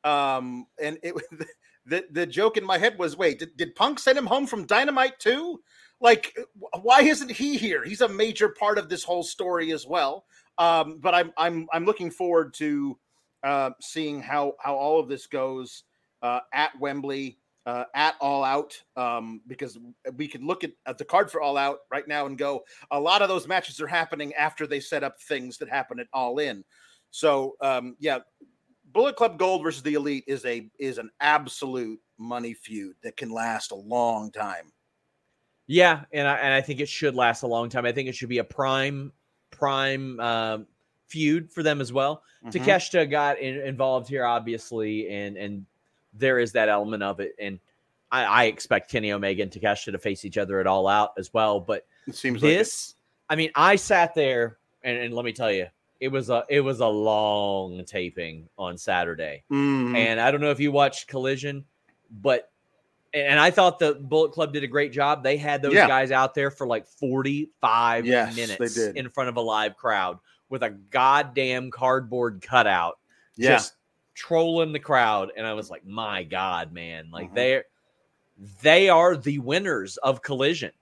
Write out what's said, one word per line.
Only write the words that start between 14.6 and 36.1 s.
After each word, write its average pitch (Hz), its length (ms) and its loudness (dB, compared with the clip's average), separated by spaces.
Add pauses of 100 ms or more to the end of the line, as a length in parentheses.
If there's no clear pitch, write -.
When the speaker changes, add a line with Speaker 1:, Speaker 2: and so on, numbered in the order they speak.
Speaker 1:
how 139 160 -4
all 151 240 2
of 131 80 -6
this 135 180 -8
goes, 131 580 -6 (380)
uh, 120 180 -2 (120)
at 143 260 -2
Wembley, 139 600 -6 (260)
uh, 123 200 -6 (100)
at 156 260 2
All 139 240 0
Out, 143 340 -2 (180)
um, 117 500 -4
because 123 320 -12 (380)
we 147 120 -8
can 131 180 -12
look 185 180 -4
at, 156 80 -12 (120)
at 131 140 -12
the 147 60 -10
card 196 260 2
for 160 100 -4
All 143 160 0
Out 139 240 -2 (100)
right 139 160 -6
now 147 200 -2
and 135 100 -10
go, 139 280 -4 (260)
"a 143 100 0
lot 185 220 6
of 196 60 4
those 185 200 -2
matches 175 320 -2
are 151 60 -6
happening 151 480 -4
after 151 320 -2
they 143 140 -4
set 143 220 -4
up 135 180 -8
things 127 380 -6
that 143 120 -12
happen 131 300 -4
at 120 120 -12
All 127 260 -2
In." 120 260 -4 (460)
So, 139 520 2
um, 127 360 -2
yeah, 139 200 -2 (760)
Bullet 262 240 2
Club 180 220 2
Gold 185 240 2
versus 143 200 -4
the 151 120 -2
Elite 143 320 -2
is 135 180 -6
a, 117 240 -6 (100)
is 131 200 -6
an 113 120 -12 (100)
absolute 131 800 -2 (180)
money 117 360 -8
feud 98 480 -12
that 113 140 -12
can 113 140 -12
last 113 420 -6
a 98 40 -12
long 110 540 -2
time. 92 420 -10 (920)
Speaker 2:
Yeah, 160 360 4 (100)